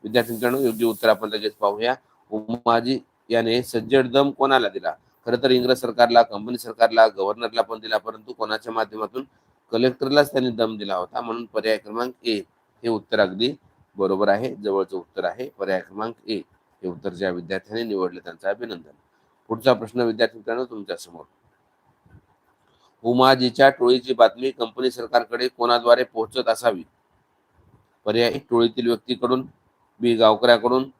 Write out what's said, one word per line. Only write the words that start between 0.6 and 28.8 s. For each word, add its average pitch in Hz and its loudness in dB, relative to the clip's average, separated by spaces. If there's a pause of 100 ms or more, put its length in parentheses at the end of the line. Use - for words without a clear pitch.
उत्तर 113 0
आपण 107 2
लगेच 104 -6
पाहूया. 107 -2 (360)
उमाजी 117 -2 (280)
याने 113 0
सज्जड 123 2
दम 139 2
कोणाला 131 2
दिला? 87 -6 (320)
खरं 120 2
तर 135 2
इंग्रज 127 2
सरकारला, 120 4
कंपनी 113 -6
सरकारला, 113 4
गव्हर्नरला 107 -4
पण 113 -12
दिला, 110 -4
परंतु 110 -12
कोणाच्या 110 -8
माध्यमातून? 110 -6 (480)
कलेक्टरलाच 135 2
त्यांनी 127 0
दम 110 -2
दिला 101 -6
होता, 92 -6
म्हणून 117 -8
पर्याय 110 -2
क्रमांक 113 -8 (100)
ए 113 -2 (420)
हे 117 -4
उत्तर 107 -2
अगदी 104 -2 (420)
बरोबर 98 0
आहे, 110 -2
जवळचं 98 -4
उत्तर 90 -10
आहे 110 -8
पर्याय 95 -4
क्रमांक 104 -10 (120)
ए 110 -4 (460)
हे 95 -8
उत्तर. 90 -8
ज्या 92 -4
विद्यार्थ्यांनी 92 -8
निवडलं 92 -4
त्यांचं 85 -10
अभिनंदन. 101 -10 (580)
पुढचा 123 2
प्रश्न 113 -4
विद्यार्थी 113 0
मित्रांनो 113 -6
तुमच्या 104 -12
समोर, 85 -20 (1800)
उमाजीच्या 127 4
टोळीची 123 2
बातमी 120 2
कंपनी 123 -4
सरकारकडे 120 -2
कोणाद्वारे 120 4
पोहोचत 113 -4
असावी? 113 -2 (1200)
पर्याय, 113 2 (180)
टोळीतील 117 2